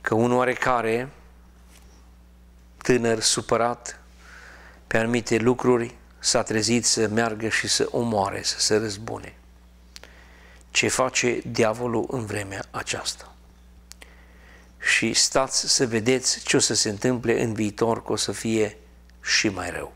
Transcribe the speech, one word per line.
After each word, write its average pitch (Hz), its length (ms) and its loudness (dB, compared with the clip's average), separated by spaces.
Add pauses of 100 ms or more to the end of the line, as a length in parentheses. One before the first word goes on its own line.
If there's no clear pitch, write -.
Că - 120 0
un 117 180 4
oarecare 123 760 0 (1700)
tânăr 117 420 2
supărat 117 800 -2 (880)
pe - 100 0
anumite 117 400 2
lucruri 120 580 2 (240)
s-a - 240 0
trezit 110 420 0
să 110 220 2
meargă 110 420 -2
și - 180 -2
să - 240 0
omoare, 101 520 -2
să - 160 -4
se - 160 2
răzbune. 107 600 -4 (1400)
Ce - 160 2
face 123 600 0
diavolul 113 600 0
în 117 160 -4
vremea 101 460 -8
aceasta? - 600 -8 (1500)
Și - 340 0
stați - 560 0
să 135 180 2
vedeți 117 560 0
ce - 120 2
o 139 40 6
să 123 140 2
se 110 160 0
întâmple 117 540 0
în 113 100 -2
viitor, 113 500 0
că - 80 -8
o 107 40 0
să - 160 -4
fie 110 460 -2 (440)
și - 280 0
mai 90 200 -6
rău. 76 260 -10